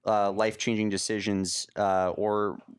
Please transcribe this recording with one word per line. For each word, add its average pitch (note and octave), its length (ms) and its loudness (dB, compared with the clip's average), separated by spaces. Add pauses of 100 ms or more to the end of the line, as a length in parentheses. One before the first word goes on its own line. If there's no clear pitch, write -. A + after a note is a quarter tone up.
uh, G#2 260 2
life-changing G#2+ 580 0
decisions, G2 840 -2
uh, F#2+ 360 2
or G#2 460 -2 (220)